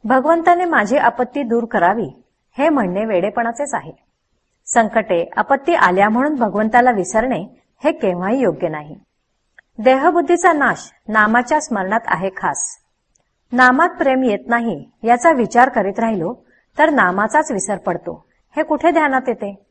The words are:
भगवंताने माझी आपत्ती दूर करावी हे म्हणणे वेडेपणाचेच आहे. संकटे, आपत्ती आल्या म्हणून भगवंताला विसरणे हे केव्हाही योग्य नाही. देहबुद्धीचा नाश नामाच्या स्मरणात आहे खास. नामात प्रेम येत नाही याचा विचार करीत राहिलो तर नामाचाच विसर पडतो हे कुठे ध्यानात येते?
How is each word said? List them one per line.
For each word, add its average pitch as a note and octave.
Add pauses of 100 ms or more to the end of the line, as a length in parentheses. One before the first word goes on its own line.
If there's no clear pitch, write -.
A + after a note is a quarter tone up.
भगवंताने E4
माझी B3+
आपत्ती B3+
दूर A#3
करावी G3 (340)
हे D4
म्हणणे G#3
वेडेपणाचेच A3+
आहे. D#3+ (720)
संकटे, G#3
आपत्ती C4+
आल्या F#3+
म्हणून C4+
भगवंताला A3+
विसरणे A3 (440)
हे D4+
केव्हाही G3+
योग्य F3
नाही. D3+ (760)
देहबुद्धीचा E4+
नाश C4 (140)
नामाच्या A3
स्मरणात G#3
आहे F#3
खास. - (760)
नामात B3+
प्रेम C4+
येत G#3
नाही A#3 (140)
याचा A#3+
विचार B3
करीत G3+
राहिलो A3 (440)
तर D#4+
नामाचाच A3+
विसर G3
पडतो E3+ (260)
हे D#4
कुठे D#4
ध्यानात C#4+
येते? G#3